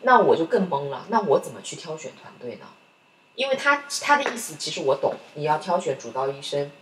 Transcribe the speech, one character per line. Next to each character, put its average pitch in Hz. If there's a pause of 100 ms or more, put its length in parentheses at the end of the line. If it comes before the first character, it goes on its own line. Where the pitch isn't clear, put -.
那 247
我 165
就 160
更 190
懵 143
了， -
那 226
我 196
怎 -
么 120
去 -
挑 156
选 156 (100)
团 -
队 117
呢？ - (720)
因 269
为 262
他， 285 (160)
他 285
的 277
意 240
思 160
其 -
实 175
我 139
懂， - (220)
你 147
要 214
挑 180
选 147
主 117
刀 135
医 139
生 143 (120)